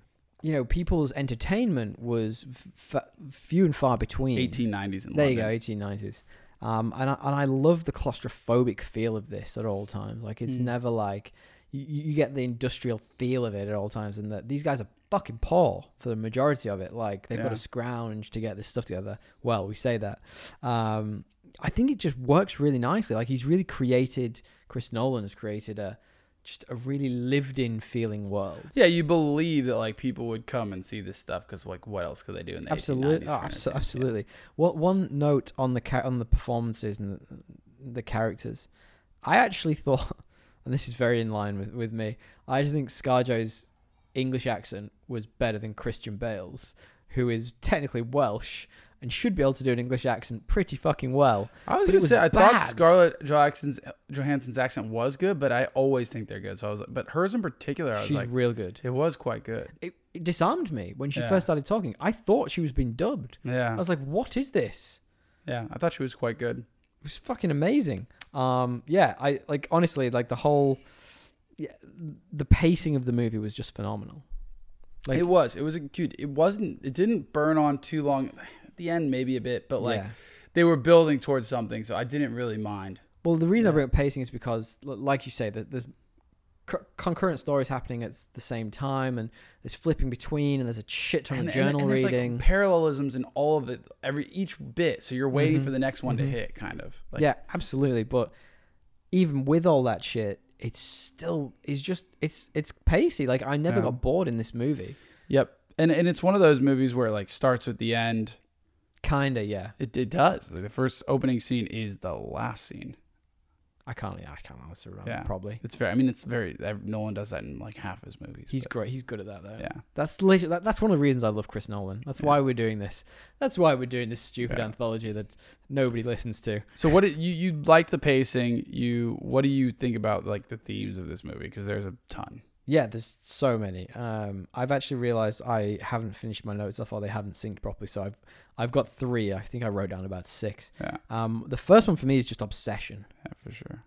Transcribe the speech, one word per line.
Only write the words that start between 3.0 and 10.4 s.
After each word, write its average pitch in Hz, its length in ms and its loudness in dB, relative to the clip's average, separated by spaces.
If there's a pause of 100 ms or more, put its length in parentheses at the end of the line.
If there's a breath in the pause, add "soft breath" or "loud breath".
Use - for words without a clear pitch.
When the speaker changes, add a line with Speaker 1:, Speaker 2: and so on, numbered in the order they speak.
Speaker 1:
few 180 320 4
and 151 100 4
far 127 220 2
between. 127 400 0
Speaker 2:
Eighteen 123 320 0
nineties 98 380 -4
in - 60 -10
Speaker 1:
There 147 120 4
you 131 60 4
Speaker 2:
London. 113 140 0
Speaker 1:
go, 107 40 0
eighteen 113 300 -4
nineties. 101 440 -8 (380 soft breath)
Um, 113 360 -2
and 131 120 0
I, 135 140 0
and 139 120 0
I 143 100 2
love 151 400 4
the 151 60 -2
claustrophobic 120 920 0
feel 110 360 -2
of 104 120 -8
this 101 280 -10
at 110 80 -4
all 101 220 -2
times. 104 360 -8
Like, 107 200 -10